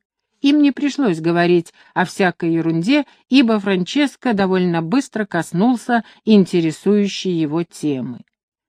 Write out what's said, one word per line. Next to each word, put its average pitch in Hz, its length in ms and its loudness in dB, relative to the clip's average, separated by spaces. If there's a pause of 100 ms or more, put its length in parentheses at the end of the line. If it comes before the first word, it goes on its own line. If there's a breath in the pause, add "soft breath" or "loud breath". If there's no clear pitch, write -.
(400)
Им 294 220 4
не 285 100 4
пришлось 254 480 -2
говорить 170 540 2 (200 soft breath)
о 180 120 0
всякой 170 480 -2
ерунде, 165 520 0 (220 soft breath)
ибо 226 320 2
Франческо 202 720 -2
довольно 185 480 0
быстро 220 440 -4
коснулся 220 800 -2 (180 soft breath)
интересующей 196 1080 2
его 160 300 -2
темы. 127 580 -8 (480)